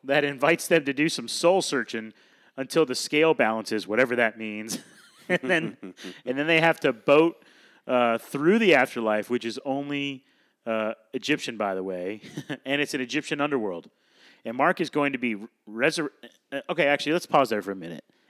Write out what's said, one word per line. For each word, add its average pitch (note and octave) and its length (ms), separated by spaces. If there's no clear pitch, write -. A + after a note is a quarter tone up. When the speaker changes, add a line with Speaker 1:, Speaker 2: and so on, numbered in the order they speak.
Speaker 1:
that C#3+ 220
invites C#3+ 420
them E3 160
to C3+ 100
do D3 140
some A#2 220
soul F3+ 320
searching A2+ 500
until D3 280
the B2+ 100
scale D#3 380
balances, A2 540
whatever A#2 300
that A2+ 200
means. G#2+ 460
<laughs> - 40
And F3+ 140
then, D#3+ 380
Speaker 2:
<laughs> F#2 440
Speaker 1:
and B2+ 120
then D3 100
they E3 120
have D#3+ 220
to C#3+ 100
boat, D3+ 540
uh, A#2+ 300
through D#3+ 420
the F#3 160
afterlife, A2+ 540
which A#2+ 160
is A2+ 180
only, C#3+ 600
uh, A2 300
Egyptian, C3+ 420
by G2+ 200
the F#2+ 60
way, F#2+ 380
<laughs> - 220
and C#3+ 160
it's C#3 120
an C#3 60
Egyptian C3+ 400
underworld. G#2+ 500
And A#2 140
Mark E3+ 240
is D3+ 80
going C#3+ 240
to C3 40
be A#2+ 200
resur-, C#3+ 420
uh, C#3 80
okay, D#3+ 180
actually, D3 260
let's F3 120
pause C3+ 240
there G#2+ 120
for G2+ 100
a F#2+ 40
minute. E2 280